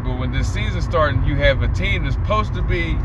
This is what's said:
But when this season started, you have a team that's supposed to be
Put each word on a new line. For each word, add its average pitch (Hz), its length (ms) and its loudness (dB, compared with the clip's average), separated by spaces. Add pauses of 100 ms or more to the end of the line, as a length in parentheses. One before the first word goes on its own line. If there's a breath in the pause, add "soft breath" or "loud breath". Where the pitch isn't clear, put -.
But 127 140 -2
when 127 140 -2
this - 200 0
season 202 300 -2
started, 156 420 2
you 151 120 2
have 139 260 4
a 117 60 2
team 196 360 0
that's - 120 -2
supposed 214 380 0
to 185 80 -2
be 170 420 0